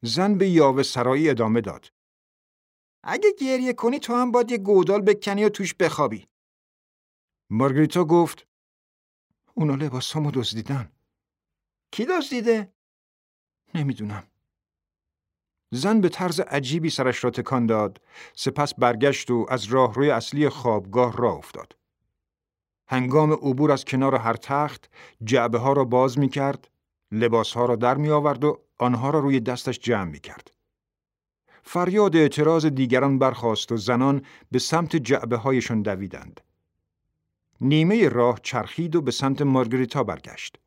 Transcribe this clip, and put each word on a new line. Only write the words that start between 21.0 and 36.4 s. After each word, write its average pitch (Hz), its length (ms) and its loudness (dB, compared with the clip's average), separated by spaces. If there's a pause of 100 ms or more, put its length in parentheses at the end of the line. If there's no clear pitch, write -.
راه 117 180 0
افتاد. - 420 -18 (1080)
هنگام 131 460 2
عبور 143 380 0
از 135 140 0
کنار 135 300 0
هر 117 180 0
تخت، 143 560 -4 (340)
جعبه 117 340 0
ها 131 160 2
را 139 120 2
باز 127 340 0
می‌کرد، 139 500 -4 (420)
لباس 113 420 0
ها 120 120 0
را 120 100 0
در 123 220 0
می‌آورد 147 460 0
و 147 180 0 (180)
آنها 123 300 0
را 156 100 2
روی 139 200 2
دستش 123 400 -6
جمع 101 320 -2
می‌کرد. - 400 -18 (1120)
فریاد 180 520 2
اعتراض 156 500 4
دیگران 131 540 2
برخاست 117 520 0
و 117 60 -2
زنان 127 480 0 (260)
به 127 80 0
سمت 165 360 -2
جعبه 120 420 0
هایشان 117 440 -2
دویدند. 98 600 -8 (1200)